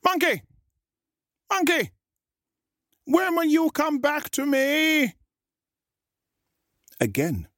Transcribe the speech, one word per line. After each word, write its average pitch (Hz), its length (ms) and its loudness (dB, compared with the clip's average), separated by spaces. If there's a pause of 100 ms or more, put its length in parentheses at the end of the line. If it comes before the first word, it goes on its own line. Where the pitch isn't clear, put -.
Monkey! 330 400 0 (1080)
Monkey! 330 400 0 (1120)
When 349 300 2
will 339 100 0
you 320 260 2
come 302 280 -2
back 285 320 -2
to 269 140 -4
me? 285 680 0 (1900)
Again 123 480 -2 (100)